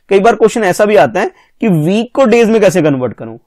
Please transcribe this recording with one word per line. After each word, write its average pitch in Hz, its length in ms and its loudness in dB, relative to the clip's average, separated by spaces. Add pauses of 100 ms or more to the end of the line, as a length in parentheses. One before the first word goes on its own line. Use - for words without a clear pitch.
कई 196 120 2
बार 226 140 2
क्वेश्चन 220 300 0
ऐसा 185 200 0
भी 208 120 0
आता 156 240 0
है 370 100 -4 (300)
कि 233 80 -2
वीक 185 460 -2
को 269 100 2
डेज 233 260 2
में 226 100 2
कैसे 185 220 2
कन्वर्ट 127 300 -2
करूं, 113 340 -18